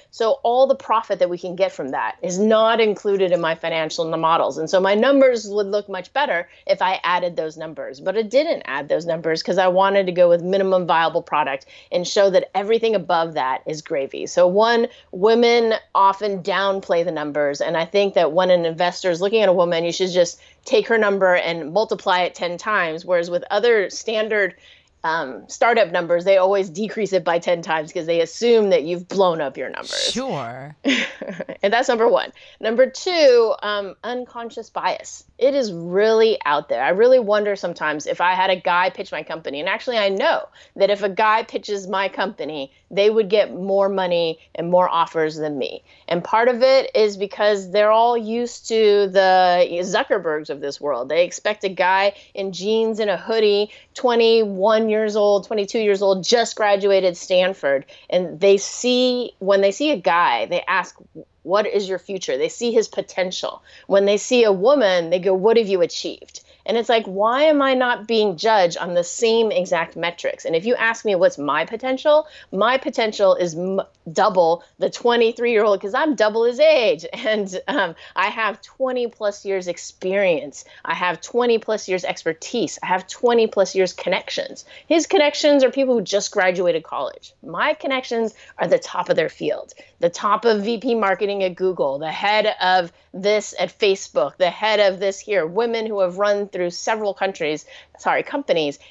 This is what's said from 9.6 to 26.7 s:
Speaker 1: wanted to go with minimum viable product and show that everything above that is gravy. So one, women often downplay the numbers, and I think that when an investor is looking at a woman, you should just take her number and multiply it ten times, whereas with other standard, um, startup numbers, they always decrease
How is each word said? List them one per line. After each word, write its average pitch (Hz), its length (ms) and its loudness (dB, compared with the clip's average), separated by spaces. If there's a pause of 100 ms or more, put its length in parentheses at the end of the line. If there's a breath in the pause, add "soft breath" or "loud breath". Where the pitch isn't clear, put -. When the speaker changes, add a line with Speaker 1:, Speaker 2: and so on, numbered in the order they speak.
Speaker 1:
wanted 196 360 4
to 180 60 -4
go 175 180 4
with 170 140 4
minimum 185 420 2
viable 165 380 2
product 139 420 -2 (260 loud breath)
and 180 160 -2
show 196 220 4
that 180 240 2
everything 220 400 0
above 170 400 0
that 131 320 -4
is 151 160 -8
gravy. 135 460 -6
So 175 180 2
one, 226 420 2 (240 loud breath)
women 233 640 2 (220)
often 196 480 0
downplay 190 600 -2
the 175 80 -4
numbers, 147 480 -4
and 165 160 -2
I 160 100 0
think 196 280 0
that 160 200 2
when 185 180 2
an 175 140 2
investor 175 440 -2
is 165 100 0
looking 208 220 0
at 196 80 4
a 180 40 6
woman, 170 300 0
you 170 80 -2
should 185 200 -2
just 175 280 0 (240 soft breath)
take 214 260 0
her 226 100 2
number 196 340 2
and 165 400 -2
multiply 196 480 0
it 180 140 -4
ten 175 240 -6
times, 175 440 -2
whereas 175 280 -2
with 175 180 -4
other 208 400 2
standard, 214 640 -4 (500 soft breath)
um, 151 440 -6
startup 226 440 2
numbers, 175 340 0
they 196 120 4
always 190 320 2
decrease 196 420 -6